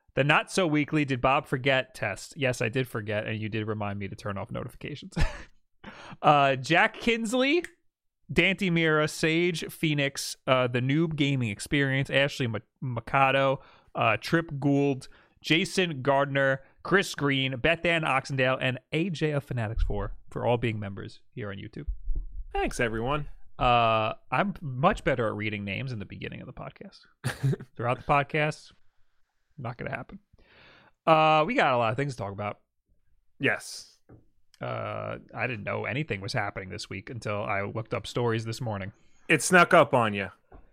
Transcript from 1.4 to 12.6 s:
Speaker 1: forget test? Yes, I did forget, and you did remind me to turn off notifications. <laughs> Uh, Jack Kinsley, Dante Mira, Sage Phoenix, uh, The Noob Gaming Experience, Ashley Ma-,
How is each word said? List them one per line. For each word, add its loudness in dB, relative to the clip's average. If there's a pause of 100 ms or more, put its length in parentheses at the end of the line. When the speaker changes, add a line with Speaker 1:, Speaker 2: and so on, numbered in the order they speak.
Speaker 1:
forget 0
test? -8
Yes, 0
I 0
did -2
forget, -4
and -4
you -4
did -2
remind -4
me -6
to -10
turn -8
off -8
notifications. -10
<laughs> 4 (1000)
Uh, 6
Jack 2
Kinsley, 2 (680)
Dante 2
Mira, 2
Sage 0
Phoenix, -2 (120)
uh, 4
The 0
Noob 0
Gaming 0
Experience, 0
Ashley 0
Ma-, -4 (220)